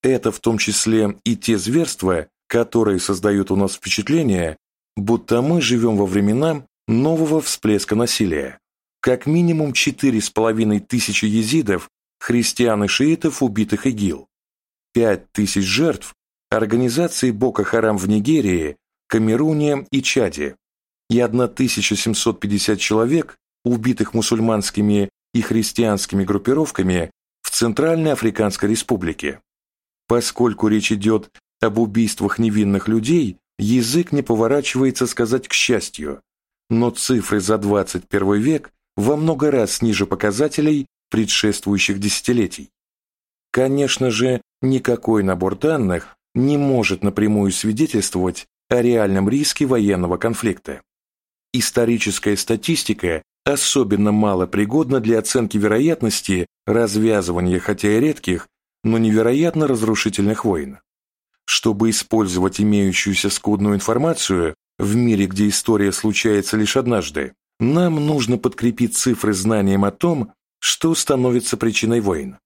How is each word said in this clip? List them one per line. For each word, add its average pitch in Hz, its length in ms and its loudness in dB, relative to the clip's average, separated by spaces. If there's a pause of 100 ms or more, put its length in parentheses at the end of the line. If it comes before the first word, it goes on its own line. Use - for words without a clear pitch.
это 123 280 2
в - 80 -10
том 113 180 0
числе 107 640 0
и 117 120 0
те 107 240 0
зверства, 92 680 -2 (200)
которые 113 520 2
создают 98 520 0
у 95 40 2
нас 98 200 0
впечатление, 98 800 -2 (380)
будто 113 480 0
мы 165 180 2
живём 117 340 2
во 101 120 2
времена 120 580 0 (220)
нового 156 520 2
всплеска - 540 -2
насилия. 92 640 -2 (420)
Как 127 280 0
минимум 160 460 2
четыре 131 460 0
с - 120 -6
половиной 110 480 0
тысячи 110 460 -2
езидов, 107 640 0 (320)
христиан 117 640 0
и 101 40 0
шиитов, 151 560 0
убитых 107 420 -2
игил. 104 420 -2 (640)
Пять 110 400 0
тысяч 101 340 -2
жертв 131 500 -2 (340)
организации 120 800 0
Боко 110 340 0
Харам 110 340 2
в 92 120 -2
Нигерии, 104 680 0 (300)
Камеруне 143 840 0
и 135 100 0
Чаде 85 540 -2 (560)
и 117 80 4
одна 120 280 2
тысяча 117 480 -2
семьсот 110 440 -2
пятьдесят 101 400 0
человек, 120 580 0 (260)
убитых 120 520 -2
мусульманскими 104 960 0 (240)
и 120 60 2
христианскими 104 840 0
группировками 95 880 0 (320)
в - 80 -8
Центральной 151 640 0
Африканской 107 540 0
Республике. 87 760 -4 (680)
Поскольку 117 560 0
речь 104 240 2
идёт 107 380 0 (320)
об 110 180 0
убийствах 107 580 0
невинных 104 520 0
людей, 113 480 0 (200)
язык 120 540 0
не 143 100 0
поворачивается 131 840 0
сказать 120 400 -2
«к - 60 -6
счастью», 76 680 -2 (480)
но 117 200 2
цифры 110 500 -2
за 101 180 0
двадцать 101 520 -2
первый 101 320 0
век 147 320 -2 (240)
во 117 180 2
много 151 360 0
раз 117 300 0
ниже 101 240 2
показателей 143 840 0 (240)
предшествующих 101 840 0
десятилетий. 101 760 -2 (800)
Конечно 131 600 0
же, 120 300 0 (200)
никакой 117 640 0
набор 92 340 0
данных 120 600 -2 (180)
не 139 220 2
может 131 460 0
напрямую 101 500 2
свидетельствовать 107 920 -2 (200)
о 123 140 2
реальном 104 480 2
риске 143 360 0
военного 101 520 0
конфликта. 104 640 -4 (720)
Историческая 113 840 0
статистика 107 880 -2 (220)
особенно 107 640 0
мало 101 340 2
пригодна 123 540 0
для 110 200 2
оценки 110 380 -2
вероятности 107 880 0 (200)
развязывания 98 920 0
хотя 104 360 0
и 113 60 2
редких, 127 480 -2 (340)
но 113 140 2
невероятно 123 720 2
разрушительных 110 760 0
войн. 76 360 -2 (680)
Чтобы 110 460 0
использовать 95 680 0
имеющуюся 101 680 2
скудную 104 460 0
информацию 98 800 -2 (240)
в 101 160 0
мире, 113 320 2
где 101 220 0
история 101 420 0
случается 107 640 0
лишь 107 180 0
однажды, 104 600 -2 (240)
нам 156 440 2
нужно 127 360 0
подкрепить 113 580 -2
цифры 107 360 0
знанием 98 520 2
о 101 60 0
том, 156 420 -2 (240)
что - 380 0
становится 123 640 0
причиной 113 420 0
войн. 90 460 -4